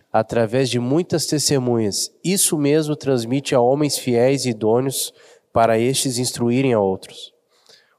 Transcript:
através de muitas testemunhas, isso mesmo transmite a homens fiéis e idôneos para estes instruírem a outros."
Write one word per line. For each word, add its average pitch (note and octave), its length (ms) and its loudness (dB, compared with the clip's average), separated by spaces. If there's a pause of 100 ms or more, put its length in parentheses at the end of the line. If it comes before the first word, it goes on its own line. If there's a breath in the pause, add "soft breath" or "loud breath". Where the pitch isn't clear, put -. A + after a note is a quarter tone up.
(120)
através A2+ 560 0
de A#2+ 100 -2
muitas D3 480 -2
testemunhas, B2 840 -2 (100)
isso F3+ 360 0
mesmo D3 360 2
transmite C3+ 600 -2
a B2+ 60 4
homens C#3 360 2
fiéis B2+ 480 0
e B2+ 60 -2
idôneos A2+ 640 -2 (360 soft breath)
para A2+ 280 2
estes B2+ 400 -2
instruírem B2 560 0
a G#2+ 60 2
outros." - 520 -4 (680 soft breath)